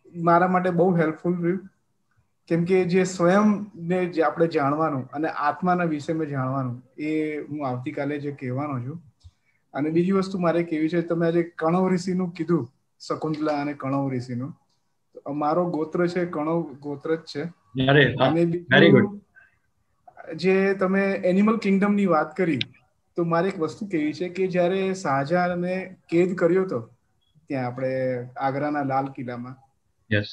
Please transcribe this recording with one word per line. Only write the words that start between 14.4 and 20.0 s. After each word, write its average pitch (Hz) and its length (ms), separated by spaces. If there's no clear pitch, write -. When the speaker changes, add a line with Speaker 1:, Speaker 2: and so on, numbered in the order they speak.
Speaker 1:
તો - 120
અમારો 151 440
ગોત્ર 160 360
છે, 175 200
કણવ 165 360
ગોત્ર 143 540
જ - 20
છે. 143 240
Speaker 2:
અરે 135 320
વાહ. 127 100
Speaker 1:
અને 170 140
બીજું, 170 340
Speaker 2:
Very 165 140
good. - 280